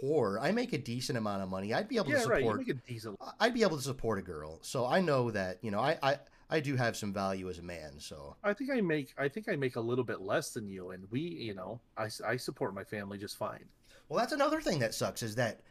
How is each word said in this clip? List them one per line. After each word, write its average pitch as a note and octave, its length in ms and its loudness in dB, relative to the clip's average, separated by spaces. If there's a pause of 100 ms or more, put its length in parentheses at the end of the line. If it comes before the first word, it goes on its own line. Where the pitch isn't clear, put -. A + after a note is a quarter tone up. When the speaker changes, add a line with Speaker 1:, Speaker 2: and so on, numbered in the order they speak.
Speaker 1:
poor. B2+ 400 4
I D#3 120 2
make A#3+ 180 0
a D#3 60 0
decent A#2+ 400 -2
amount G2+ 260 0
of F#2 60 -4
money. F#2+ 240 -2
I'd G3+ 160 0
be B3 80 0
able G3+ 80 2
to - 60 0
Speaker 2:
Yeah, C#4 120 4
right, G#3+ 180 4
you A#2 80 4
Speaker 1:
support, G#2+ 100 2
Speaker 2:
make B3 100 -4
a F#3+ 60 0
decent A2+ 440 -8 (220)
Speaker 1:
I'd A#3 120 6
be A#3+ 80 2
able F3+ 140 6
to C3 80 -4
support A#2+ 340 0
a G2 40 -2
girl. D#2+ 400 -10
So B2 240 -2
I D#3 160 6
know C3+ 300 4
that, F#2 300 0
you A2+ 100 -4
know, G#2 100 2
I, D3+ 200 2
I, C#3 160 4 (320)
I D#3+ 120 2
do C3+ 160 0
have A#2 180 2
some G2+ 160 -4
value G2 380 0
as F2+ 80 -6
a F2 40 -12
man, D#2 380 -10
so. C#2+ 420 -14
Speaker 2:
I G#3 120 0
think C4 180 -4
I C4 80 2
make, D#3 380 0
I C#3 100 0
think G#3+ 220 -4
I F3+ 80 0
make C3 180 0
a A#2+ 60 0
little A#2+ 240 2
bit G2+ 160 -4
less A#2 300 0
than G#2+ 180 -6
you, F#2 220 -8
and F#2 200 -12
we, B2 80 -2
you D3+ 340 -6
know, F#2+ 280 -8 (160)
I A2 80 0
s-, - 200 -8
I A#2 120 2
support B2 360 -4
my G2 120 -6
family G2+ 320 -6
just G2 180 -8
fine. - 300 -6 (420)
Speaker 1:
Well, D#3 100 0
that's A#3+ 140 2
another D4+ 300 4
thing A3+ 180 2
that A2 140 2
sucks, G#2 300 -2
is G#2+ 120 -4
that A#2 240 0 (120)